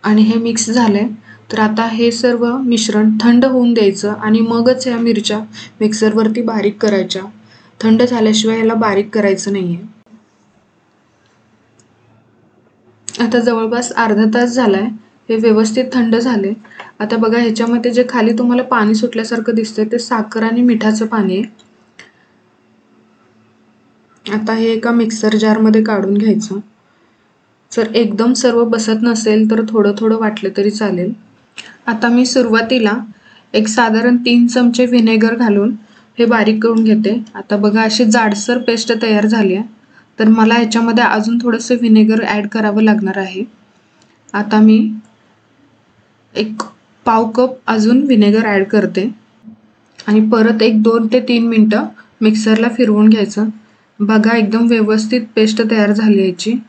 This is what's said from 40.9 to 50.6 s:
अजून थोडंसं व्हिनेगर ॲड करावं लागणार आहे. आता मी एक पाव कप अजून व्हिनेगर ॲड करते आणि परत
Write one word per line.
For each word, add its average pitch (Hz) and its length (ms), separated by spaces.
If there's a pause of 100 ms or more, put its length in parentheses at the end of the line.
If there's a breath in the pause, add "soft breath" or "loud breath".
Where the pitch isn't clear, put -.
अजून 220 380
थोडंसं 233 320
व्हिनेगर 220 500
ॲड 208 240
करावं 214 340
लागणार 208 360
आहे. 190 260 (880 soft breath)
आता 208 280
मी 220 340 (1400)
एक 220 280 (420)
पाव 226 260
कप 247 200 (160)
अजून 226 360
व्हिनेगर 214 440
ॲड 196 180
करते 196 500 (920)
आणि 214 220
परत 226 340